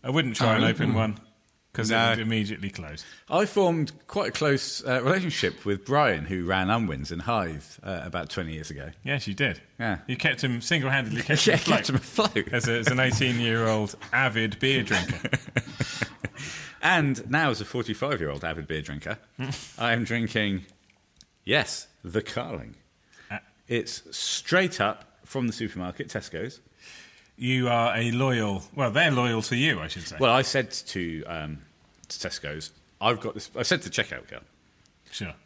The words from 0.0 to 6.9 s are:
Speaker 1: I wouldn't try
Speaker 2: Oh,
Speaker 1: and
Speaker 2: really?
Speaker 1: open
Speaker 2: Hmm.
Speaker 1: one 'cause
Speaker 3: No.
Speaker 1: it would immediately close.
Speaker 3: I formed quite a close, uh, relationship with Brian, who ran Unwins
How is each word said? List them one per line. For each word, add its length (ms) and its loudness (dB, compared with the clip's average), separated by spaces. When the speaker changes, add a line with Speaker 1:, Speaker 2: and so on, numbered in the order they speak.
Speaker 1:
I 60 -4
wouldn't 260 2
try 140 4
Speaker 2:
Oh, 20 -
Speaker 1:
and 100 4
Speaker 2:
really? 120 6
Speaker 1:
open 160 2
Speaker 2:
Hmm. 60 2
Speaker 1:
one 220 2
'cause 180 0
Speaker 3:
No. 160 6
Speaker 1:
it 40 6
would 100 2
immediately 500 -2
close. 340 -12
Speaker 3:
I 180 4
formed 440 4
quite 220 -2
a 20 -2
close, 560 0
uh, 160 2
relationship 600 0
with 200 0
Brian, 420 2
who 180 -2
ran 240 2
Unwins 420 0